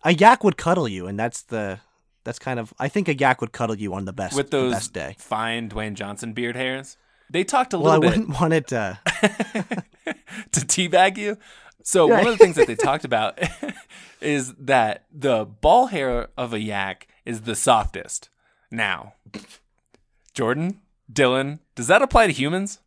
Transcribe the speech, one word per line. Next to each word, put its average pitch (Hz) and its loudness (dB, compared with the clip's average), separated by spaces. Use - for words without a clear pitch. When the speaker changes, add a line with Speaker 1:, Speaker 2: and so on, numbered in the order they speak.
Speaker 1:
A 165 2
yak 208 6
would 196 2
cuddle 165 0
you, 92 -8
and 98 -8
that's 117 -6
the, 101 -8
that's 120 -12
kind 127 -8
of, 113 -12
I 139 -4
think 196 -4
a 151 0
yak 131 0
would 113 -8
cuddle 110 -4
you 101 -6
on 98 -6
the 95 -10
best, 98 -8
Speaker 2:
With 139 -2
Speaker 1:
the 147 -2
Speaker 2:
those 127 0
Speaker 1:
best 98 -6
day. 87 -10
Speaker 2:
fine 113 -6
Dwayne 107 -8
Johnson 104 -10
beard 120 -6
hairs. 131 -8
They 175 -2
talked - 0
a 180 -2
Speaker 1:
Well, 156 6
Speaker 2:
little 156 4
Speaker 1:
I 180 6
Speaker 2:
bit 180 2
Speaker 1:
wouldn't 151 -4
want 160 2
it 156 0
to 104 -6
Speaker 2:
<laughs> - -2
to - -2
teabag 185 2
you. 208 -4
So 175 4
Speaker 1:
Yeah. 233 6
Speaker 2:
one 196 4
of 226 0
the - 12
things 170 0
that - 6
they - -4
talked 156 -2
about 113 -2
<laughs> - -20
is 139 -2
that 127 0
the 131 -2
ball 160 2
hair 127 -4
of 120 -6
a 107 -4
yak 98 -6
is 113 -8
the 110 -6
softest. - 0
Now, 104 -6
Jordan, 143 -2
Dylan, 135 0
does 117 -6
that 185 6
apply - 4
to 175 0
humans? 175 -4